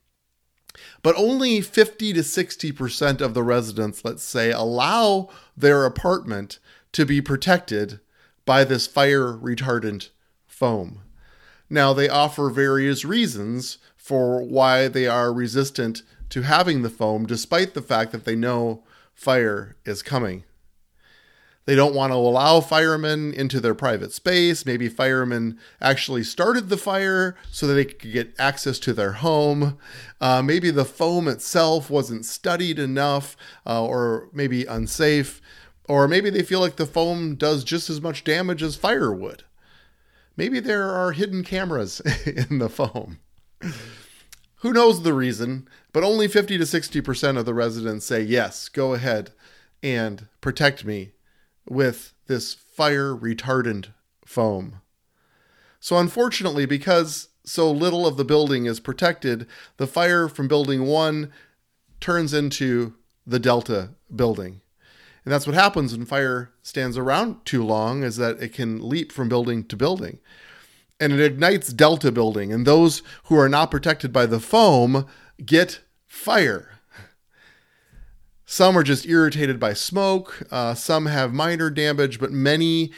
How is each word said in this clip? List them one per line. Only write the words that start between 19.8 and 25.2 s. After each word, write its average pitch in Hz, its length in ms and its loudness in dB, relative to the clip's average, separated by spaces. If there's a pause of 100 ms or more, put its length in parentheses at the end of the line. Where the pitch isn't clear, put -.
is 101 180 -8
coming. 101 400 -4 (1200)
They 139 120 2
don't 143 180 4
want 135 180 0
to 127 40 0
allow 127 440 6
firemen 151 720 0
into 135 280 -4
their 113 140 2
private 107 360 -4
space. 175 560 0
Maybe 123 220 -2
firemen 123 720 -2 (200)